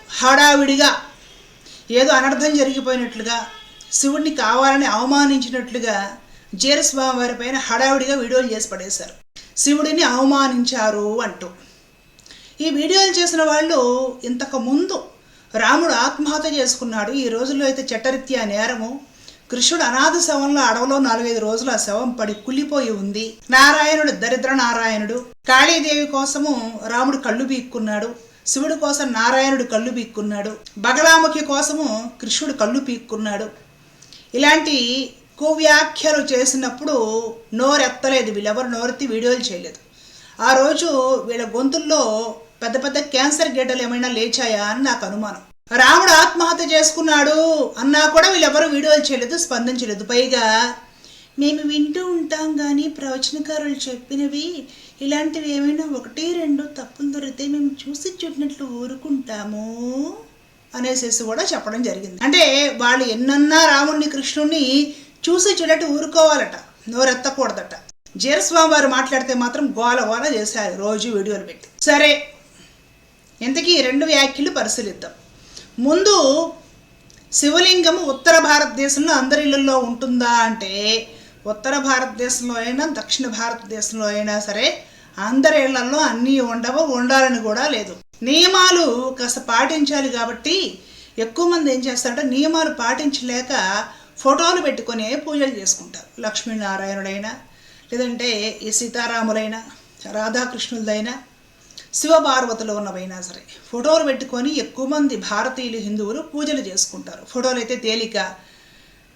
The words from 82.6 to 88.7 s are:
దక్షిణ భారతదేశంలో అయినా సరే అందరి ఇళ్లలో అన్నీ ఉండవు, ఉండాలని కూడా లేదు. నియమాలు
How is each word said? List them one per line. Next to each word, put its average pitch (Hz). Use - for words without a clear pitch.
దక్షిణ 240
భారతదేశంలో 220
అయినా 208
సరే 208
అందరి 269
ఇళ్లలో 262
అన్నీ 262
ఉండవు, 240
ఉండాలని 247
కూడా 220
లేదు. 208
నియమాలు 330